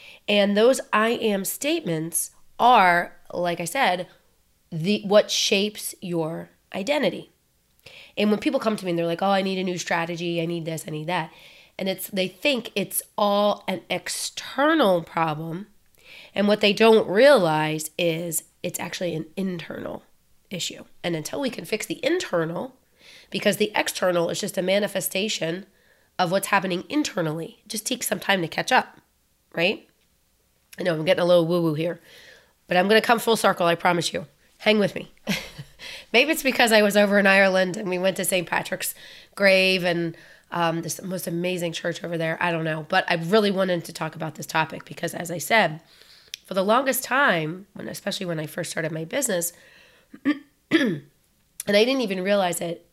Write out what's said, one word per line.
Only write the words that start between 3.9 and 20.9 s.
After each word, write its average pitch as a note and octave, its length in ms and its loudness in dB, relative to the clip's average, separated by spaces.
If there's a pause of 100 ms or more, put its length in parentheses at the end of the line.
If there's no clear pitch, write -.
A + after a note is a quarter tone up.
the, F#3+ 340 0
what G#3 260 6
shapes - 680 -2
your E3+ 500 -6 (240)
identity. G3 560 -2 (840)
And G#3 140 2
when G#3 100 2
people C4 200 0
come G#3+ 160 0
to F#3+ 80 -8
me F3+ 60 -2
and E3+ 80 0
they're E3+ 80 0
like, E3+ 160 -2
"Oh, G3 80 2
I G3 120 2
need F#3+ 160 -2
a F#3 60 -2
new F3+ 140 -4
strategy, E3+ 640 -4
I E3 60 -2
need E3+ 180 -4
this, D#3+ 220 -8
I - 40 -12
need D3+ 160 -8
that." E3 260 -4 (460)
And F#3+ 100 -4
it's, F#3 200 -6
they F#3 180 -2
think A#3 480 -2
it's F#3+ 280 -4 (140)
all G#3 520 2
an F#3 200 -6
external A#3 1120 0
problem. E3 640 -4 (680)
And G3+ 140 2
what G#3 120 4
they G3+ 120 4
don't A3 360 6
realize E3 880 4
is E3+ 460 -2 (220)
it's F3 160 -6
actually F3 340 -6
an D#3 120 -6 (100)
internal - 680 -8 (480)
issue. - 340 -10 (200)